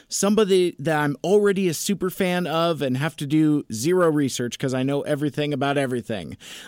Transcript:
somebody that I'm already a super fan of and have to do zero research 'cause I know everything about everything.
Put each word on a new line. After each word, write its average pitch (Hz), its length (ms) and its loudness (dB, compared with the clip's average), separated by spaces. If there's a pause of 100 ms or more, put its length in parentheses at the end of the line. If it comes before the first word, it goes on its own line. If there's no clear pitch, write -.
somebody 196 680 2
that 151 220 0
I'm 147 240 0
already 202 440 4
a 160 60 0
super 180 380 -2
fan 180 340 0
of 165 380 0
and 127 140 0
have 156 200 -2
to 151 80 -8
do 151 460 2
zero 165 400 2
research 131 480 -2
'cause 131 160 -2
I 131 80 0
know 139 180 0
everything 147 520 -2
about 139 240 0
everything. 117 600 -4 (300)